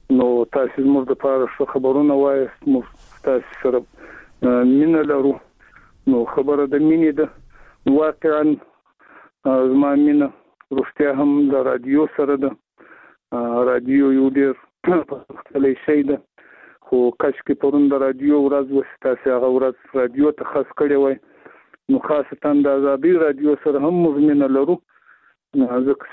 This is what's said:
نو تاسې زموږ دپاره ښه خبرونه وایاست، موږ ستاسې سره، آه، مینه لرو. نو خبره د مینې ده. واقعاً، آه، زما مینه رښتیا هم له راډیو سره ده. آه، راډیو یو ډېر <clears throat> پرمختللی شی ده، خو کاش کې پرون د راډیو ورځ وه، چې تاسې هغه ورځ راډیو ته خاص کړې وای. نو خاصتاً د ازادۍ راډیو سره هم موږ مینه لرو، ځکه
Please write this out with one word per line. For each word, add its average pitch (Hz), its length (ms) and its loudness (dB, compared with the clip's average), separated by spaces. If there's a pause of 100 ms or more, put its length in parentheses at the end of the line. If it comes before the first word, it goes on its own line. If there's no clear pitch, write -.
(100)
نو 123 340 2
تاسې 131 360 -4
زموږ 139 280 2
دپاره 131 380 -2
ښه - 180 -4
خبرونه 139 500 0
وایاست، 139 540 -2
موږ 131 160 2 (340)
ستاسې - 440 -4
سره، 127 180 0 (680)
آه، 123 160 2
مینه 151 380 2
لرو. 139 320 0 (760)
نو 123 160 2
خبره 143 420 -2
د 135 80 -4
مینې 156 400 2
ده. 151 140 -2 (580)
واقعاً، 151 680 0 (920)
آه، 131 220 2
زما 143 260 2
مینه 147 340 2 (460)
رښتیا 139 400 -2
هم 143 360 2
له 135 120 0
راډیو 131 440 0 (100)
سره 143 200 0
ده. 135 140 -2 (840)
آه، 120 320 -2
راډیو 127 480 0
یو 135 180 2
ډېر 135 240 0 (320)
<clears throat> 175 220 0
پرمختللی - 640 -4 (120)
شی 151 160 2
ده، 139 160 -2 (600)
خو 123 300 0
کاش 135 240 -2
کې - 200 -4
پرون 143 340 2
د 139 40 0
راډیو 139 560 0
ورځ 139 240 -2
وه، 135 100 0
چې - 220 -12
تاسې 127 240 -2
هغه 127 200 0 (100)
ورځ 127 160 -2 (200)
راډیو 131 360 0
ته 147 140 -6
خاص 139 220 -4 (140)
کړې 147 120 0
وای. 139 240 2 (760)
نو 135 80 2
خاصتاً 147 640 -2
د 143 40 0
ازادۍ 139 460 0 (120)
راډیو 147 400 0
سره 143 140 0
هم 156 160 -2 (100)
موږ 151 140 0
مینه 143 280 2
لرو، 139 320 0 (760)
ځکه 131 560 -2